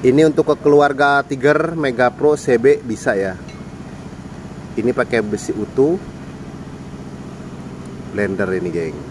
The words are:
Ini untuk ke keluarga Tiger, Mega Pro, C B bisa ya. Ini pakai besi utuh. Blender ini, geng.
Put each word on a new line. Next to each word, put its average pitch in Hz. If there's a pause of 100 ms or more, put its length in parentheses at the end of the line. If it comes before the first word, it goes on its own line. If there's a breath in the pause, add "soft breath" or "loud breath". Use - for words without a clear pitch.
Ini 147
untuk 151
ke -
keluarga 143
Tiger, 151
Mega 127
Pro, 147
C 123
B 143
bisa 110
ya. 95 (1400)
Ini 117
pakai 117
besi 104
utuh. 135 (2250)
Blender 95
ini, 87
geng. 80 (140)